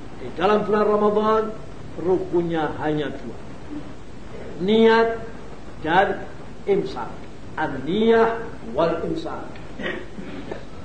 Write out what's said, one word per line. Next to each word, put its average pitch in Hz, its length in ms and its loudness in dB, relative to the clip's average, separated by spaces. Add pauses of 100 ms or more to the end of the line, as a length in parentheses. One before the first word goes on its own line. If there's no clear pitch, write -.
(180)
di - 160 -8
dalam 202 320 4
bulan 208 240 4
Ramadan, 208 540 4 (580)
rukunnya 165 800 2
hanya 151 320 0
dua, 113 240 -8 (1300)
niat 226 560 6 (640)
dan 185 400 4 (400)
imsak. 160 440 0 (480)
An-niyah 214 840 4 (320)
wal 165 320 2
imsak. 160 400 -4 (1400)